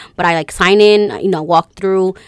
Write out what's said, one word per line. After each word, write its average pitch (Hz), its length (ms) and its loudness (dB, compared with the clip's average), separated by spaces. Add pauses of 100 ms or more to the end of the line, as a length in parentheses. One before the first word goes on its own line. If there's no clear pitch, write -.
(140)
but 175 120 -4
I, 170 80 0
like, 160 180 -6
sign 196 280 2
in, 208 420 2
you 196 80 -2
know, 165 120 -4
walk 165 320 -2
through, 190 400 -2 (140)